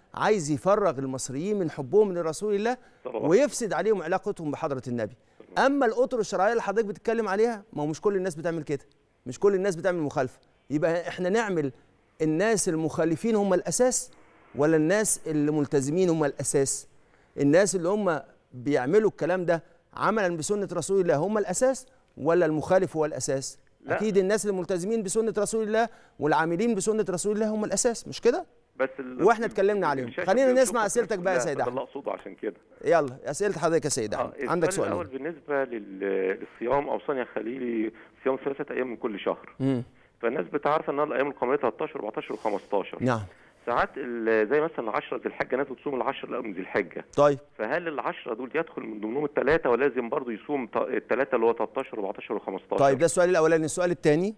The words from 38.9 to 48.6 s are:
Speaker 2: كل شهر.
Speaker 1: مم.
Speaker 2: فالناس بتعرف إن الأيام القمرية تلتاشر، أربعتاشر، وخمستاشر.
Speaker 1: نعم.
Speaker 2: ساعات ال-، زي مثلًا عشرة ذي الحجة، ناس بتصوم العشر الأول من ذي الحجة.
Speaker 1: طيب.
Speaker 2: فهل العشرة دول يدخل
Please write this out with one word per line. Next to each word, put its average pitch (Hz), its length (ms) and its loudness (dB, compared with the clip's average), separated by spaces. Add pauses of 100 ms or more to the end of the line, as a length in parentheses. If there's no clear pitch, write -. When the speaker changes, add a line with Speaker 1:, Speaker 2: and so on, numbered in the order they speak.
Speaker 2:
كل 107 240 -6
شهر. - 400 -6
Speaker 1:
مم. 131 240 0 (380)
Speaker 2:
فالناس 139 240 -2
بتعرف 151 440 0
إن 143 100 -2
الأيام 143 280 0
القمرية 131 300 -2
تلتاشر، 143 380 -2
أربعتاشر، 117 380 -8
وخمستاشر. 101 680 -2
Speaker 1:
نعم. 120 200 0 (440)
Speaker 2:
ساعات 143 320 0
ال-، 113 560 0
زي 151 80 4
مثلًا 139 300 -4
عشرة 135 260 -4
ذي - 80 -10
الحجة، 127 300 -4
ناس 135 120 -2
بتصوم 135 280 -8
العشر 123 340 -4
الأول 120 180 -6
من 101 60 -8
ذي 85 60 -8
الحجة. 90 460 -4 (100)
Speaker 1:
طيب. 143 240 4 (180)
Speaker 2:
فهل 151 300 -4
العشرة 135 460 -6
دول 120 220 -8
يدخل 165 260 -4